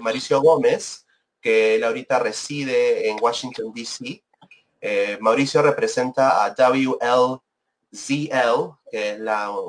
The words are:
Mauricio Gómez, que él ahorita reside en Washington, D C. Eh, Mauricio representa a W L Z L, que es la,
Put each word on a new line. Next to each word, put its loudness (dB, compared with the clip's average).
Mauricio 0
Gómez, 2
que 4
él 0
ahorita -2
reside -2
en -2
Washington, -4
D -12
C. -12
Eh, -2
Mauricio 2
representa 2
a 0
W 2
L 2
Z -6
L, 0
que -4
es -10
la, -4